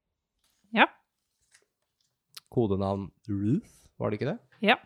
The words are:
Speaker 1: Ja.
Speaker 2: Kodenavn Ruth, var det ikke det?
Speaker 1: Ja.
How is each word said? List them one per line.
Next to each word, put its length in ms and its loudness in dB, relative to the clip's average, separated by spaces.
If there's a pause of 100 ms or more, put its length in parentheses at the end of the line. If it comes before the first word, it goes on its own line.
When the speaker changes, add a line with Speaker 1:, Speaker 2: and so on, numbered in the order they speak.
(720)
Speaker 1:
Ja. 140 6 (1600)
Speaker 2:
Kodenavn 600 -2 (180)
Ruth, 460 -2 (260)
var 100 -2
det 100 -4
ikke 120 -4
det? 60 -8 (240)
Speaker 1:
Ja. 240 4